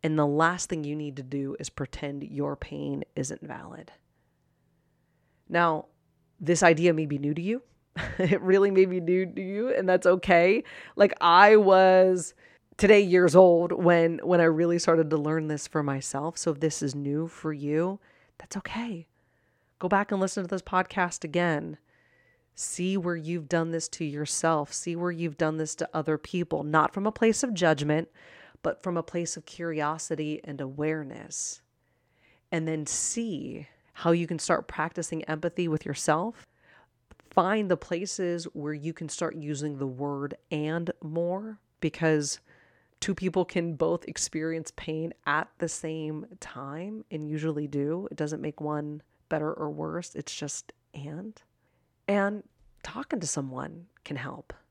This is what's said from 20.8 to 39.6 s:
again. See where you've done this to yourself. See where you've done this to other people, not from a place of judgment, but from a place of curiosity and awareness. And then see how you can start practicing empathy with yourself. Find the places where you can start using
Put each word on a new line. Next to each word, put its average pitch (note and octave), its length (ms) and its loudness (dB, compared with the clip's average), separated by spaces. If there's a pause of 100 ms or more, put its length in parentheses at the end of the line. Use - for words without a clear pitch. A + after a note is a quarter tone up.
again. D#3+ 540 -2 (760)
See F#3+ 440 -4
where F3 180 -2
you've D#3+ 320 -6
done E3 220 0
this E3 200 -4
to - 140 -8
yourself. D3 680 -2
See - 260 -8
where F3 160 -4
you've E3 260 -6
done D#3 180 0
this D#3 200 -4
to - 180 -6
other D#3 240 -2
people, D#3+ 440 -4
not D3+ 300 2
from G3+ 140 -4
a A3 60 0
place A3+ 300 2
of B3 120 -4
judgment, D#3 540 2 (540)
but - 200 -4
from F3+ 140 -4
a E3 60 -4
place E3+ 340 -6
of D#3+ 80 -16
curiosity D#3 960 -6
and C#3+ 180 -12
awareness. C#3+ 1000 -8 (880)
And D#3+ 160 -4
then D#3 200 -4
see D#3+ 840 -6 (240)
how - 180 -2
you E3+ 160 2
can D#3+ 120 -6
start - 280 -2
practicing D#3+ 580 -6
empathy E3 440 -4
with D#3 160 -2
yourself. D#3+ 600 -2 (840)
Find G3 420 0
the E3+ 60 4
places F3 800 -6
where D3+ 180 -8
you D3+ 220 -8
can D#3 160 -12
start - 260 -6
using D3 400 -6